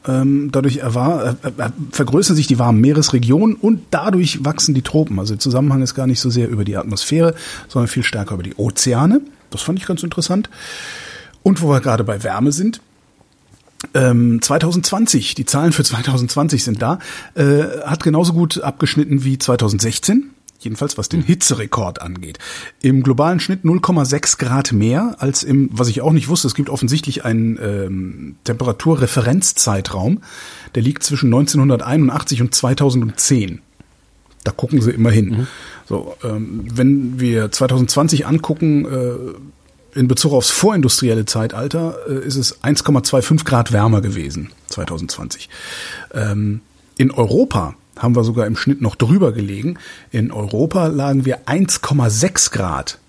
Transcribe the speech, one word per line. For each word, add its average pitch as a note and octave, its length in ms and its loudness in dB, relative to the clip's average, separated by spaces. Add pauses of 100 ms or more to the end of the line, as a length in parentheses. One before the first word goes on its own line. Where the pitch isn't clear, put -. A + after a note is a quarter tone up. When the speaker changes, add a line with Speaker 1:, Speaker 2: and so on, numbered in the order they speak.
Speaker 1:
Ähm, C#3 460 2
dadurch C#3 280 0
erwar-, B2+ 640 0
äh, B2 180 -6
äh, A#2+ 80 -4 (220)
vergrößern D3+ 420 2
sich D3+ 140 2
die B2 100 -2
warmen A#2 220 4
Meeresregionen D3 720 4
und G#3 280 0 (100)
dadurch F3 520 0
wachsen D3+ 300 0
die C3 80 2
Tropen. D3+ 380 0
Also G#2 140 -4
der G2 40 -6
Zusammenhang C3+ 420 2
ist B2+ 140 -2
gar C3 140 -2
nicht B2+ 100 0
so C3 100 -2
sehr A#2 200 2
über G#2 160 -2
die G2+ 120 -2
Atmosphäre, D#3+ 600 0 (320)
sondern B2 180 0
viel B2 160 -2
stärker G#2 320 -4
über F2+ 80 -6
die F#2+ 140 -10
Ozeane. D3+ 640 2 (300)
Das - 120 -10
fand F#3 160 -2
ich - 80 -8
ganz F3+ 160 -4
interessant. F3+ 480 -2 (920)
Und F3 180 4
wo D3+ 80 2
wir C3+ 100 4
gerade A#2 220 0
bei G#2 220 -4
Wärme A2 260 0
sind, F#3+ 300 -2 (1120)
ähm, A#2+ 480 4
zweitausendzwanzig, E3+ 920 0
die A2+ 100 -4
Zahlen D#3 240 2
für D3+ 140 2
zweitausendzwanzig B2+ 800 0
sind A2+ 180 -2
da, D3 160 -2 (380)
äh, C#3+ 260 4 (220)
hat D#3+ 180 -4
genauso E3+ 300 2
gut E3 280 0
abgeschnitten C#3 640 0
wie C3+ 160 0
zweitausendsechzehn. A#2+ 920 0 (340)
Jedenfalls A#2 340 -6
was G#2 100 -6
den E3 120 0
Speaker 2:
Mhm. C#3 40 -2
Speaker 1:
Hitzerekord A2 760 -2
angeht. F2+ 360 -14 (420)
Im C3+ 220 4
globalen D3 380 2
Schnitt F#3+ 240 -4
null F3 160 2
Komma E3+ 240 2
sechs C#3+ 340 0
Grad B2+ 340 0
mehr B2 460 0
als C3+ 240 -2
im, C#3 300 2
was A#2+ 160 0
ich A2+ 140 -2
auch D#3 100 4
nicht D3 160 2
wusste, E3 200 0
es A2+ 60 -2
gibt C#3+ 160 -2
offensichtlich C#3 540 -2
einen, A2+ 380 0
ähm, F#2+ 840 -6
Temperaturreferenzzeitraum, B2 1800 0 (540)
der A#2+ 80 0
liegt C3+ 200 -2
zwischen C3+ 280 0
neunzehnhunderteinundachtzig C3+ 1120 2
und A2+ 140 0
zweitausendzehn. B2 1040 0 (840)
Da G2 60 0
gucken C3 320 0
sie A#2 80 2
immer A2+ 200 2
hin. G#2+ 200 4
Speaker 2:
Mhm. A#2 160 0 (420)
Speaker 1:
So, - 360 -6
ähm, G#2+ 480 -6
wenn B2+ 480 2
wir A2+ 320 0
zweitausendzwanzig C3+ 760 2
angucken, D3+ 600 0
äh, B2+ 1120 -8
in B2+ 100 4
Bezug C#3+ 240 2
aufs B2+ 180 2
vorindustrielle C3 760 2
Zeitalter, C#3 720 -4 (120)
äh, C3+ 180 -6
ist C3+ 100 -4
es - 280 -2
eins D3 180 2
Komma C3 200 2
zwei C3 180 2
fünf D#3 240 2
Grad A#2 280 2
wärmer G#2+ 280 4
gewesen, E2 500 -6 (180)
zweitausendzwanzig. - 840 -10 (640)
Ähm, G#2 460 -2 (360)
in C3 140 4
Europa A#2 640 0 (240)
haben A#2+ 180 2
wir A#2 80 4
sogar A2+ 220 0
im A2 100 -2
Schnitt C#3+ 240 0
noch A2+ 160 -2
drüber D3 360 2
gelegen. G#2+ 460 -6 (320)
In A#2 220 -2
Europa D3 540 0
lagen C#3 400 0
wir - 200 -4
eins D#3 360 0
Komma C3+ 260 2
sechs B2+ 420 0
Grad E2 480 -6 (100)